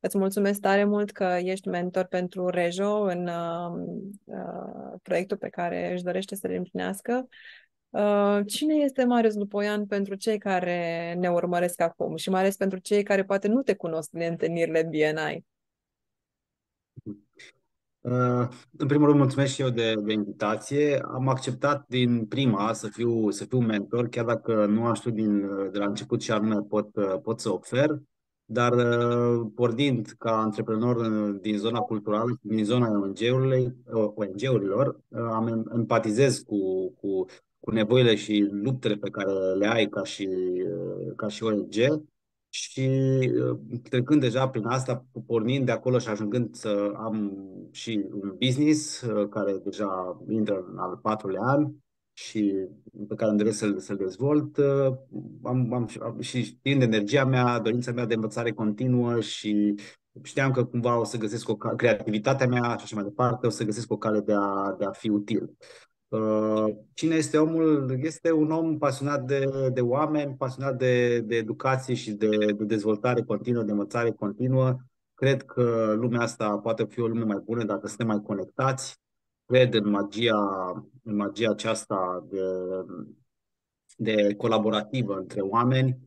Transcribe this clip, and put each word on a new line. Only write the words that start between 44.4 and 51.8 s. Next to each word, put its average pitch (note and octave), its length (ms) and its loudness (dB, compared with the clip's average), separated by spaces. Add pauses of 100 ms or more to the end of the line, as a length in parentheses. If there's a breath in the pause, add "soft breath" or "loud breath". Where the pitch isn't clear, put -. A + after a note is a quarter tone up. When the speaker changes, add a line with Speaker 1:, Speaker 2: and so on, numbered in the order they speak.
Speaker 2:
prin A2 160 -4
asta, B2+ 420 -2 (200)
pornind A#2+ 400 2
de A#2+ 60 2
acolo B2+ 260 2
și A2 100 -2
ajungând G#2+ 460 -2
să G2+ 420 0
am G#2+ 360 -4 (380)
și G#2+ 400 -4
un G2 340 -8
business, D3 580 0
uh, G#2+ 260 0
care G2+ 240 -2 (120)
deja F#2 640 -6
intră G#2 420 0
în F#2 80 -12
al F#2 240 -6
patrulea G2+ 400 -2
an C#3+ 300 2 (400)